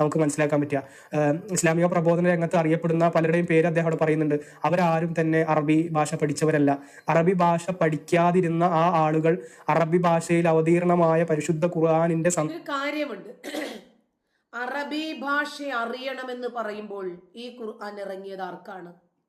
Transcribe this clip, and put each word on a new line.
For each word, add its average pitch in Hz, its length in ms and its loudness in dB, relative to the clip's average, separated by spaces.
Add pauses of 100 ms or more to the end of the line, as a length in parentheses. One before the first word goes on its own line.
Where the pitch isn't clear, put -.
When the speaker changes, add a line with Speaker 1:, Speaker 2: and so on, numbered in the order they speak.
Speaker 1:
നമുക്ക് 151 180 2
മനസ്സിലാക്കാൻ 151 420 2
പറ്റുക. 139 220 -2 (320)
ഏഹ്, 151 240 2 (140)
ഇസ്ലാമിക 170 320 2
പ്രബോധന 175 440 2
രംഗത്ത് 170 280 0
അറിയപ്പെടുന്ന 165 520 2
പലരുടെയും 170 380 2
പേര് 160 200 4
അദ്ദേഹം 165 200 0
അവിടെ 160 100 0
പറയുന്നുണ്ട്. 156 380 2 (300)
അവരാരും 165 560 2
തന്നെ 160 220 2
അറബി 156 500 2
ഭാഷ 151 220 0
പഠിച്ചവരല്ല. 147 640 2 (300)
അറബി 165 240 4
ഭാഷ 170 380 0
പഠിക്കാതിരുന്ന 170 920 0
ആ 170 340 2
ആളുകൾ 160 440 2 (260)
അറബി 160 300 2
ഭാഷയിൽ 170 500 2
അവതീർണമായ 165 720 4
പരിശുദ്ധ 160 440 -2
ഖുർആനിൻ്റെ 165 640 2
സം- 156 200 -2
Speaker 2:
ഒരു 330 80 -10
കാര്യമുണ്ട്. 277 800 -8 (1200)
അറബി 277 640 -6
ഭാഷ 285 440 -4
അറിയണമെന്ന് 254 840 -8
പറയുമ്പോൾ 208 720 -10 (180)
ഈ 240 240 -16
ഖുർആൻ 214 400 -12
ഇറങ്ങിയത് 190 420 -12
ആർക്കാണ്? 180 500 -14 (360)